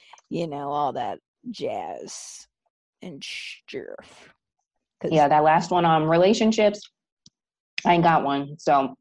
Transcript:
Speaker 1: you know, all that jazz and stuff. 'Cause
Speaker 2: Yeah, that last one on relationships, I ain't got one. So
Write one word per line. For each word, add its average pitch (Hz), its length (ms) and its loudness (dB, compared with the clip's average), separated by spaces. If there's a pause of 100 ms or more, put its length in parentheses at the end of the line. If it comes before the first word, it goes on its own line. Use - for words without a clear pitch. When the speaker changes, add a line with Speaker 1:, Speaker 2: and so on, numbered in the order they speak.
(300)
Speaker 1:
you 170 180 -6
know, 143 220 -10
all 147 240 -2
that 110 260 -8 (300)
jazz - 960 -12 (540)
and 151 200 -16
stuff. - 1120 -16 (680)
'Cause 165 120 -4
Speaker 2:
Yeah, 151 160 6
that 151 160 4
last 156 260 4
one 175 140 2
on 160 240 2
relationships, 208 720 2 (1040)
I 175 100 4
ain't 170 80 4
got 165 220 4
one. 139 340 -6
So 139 420 0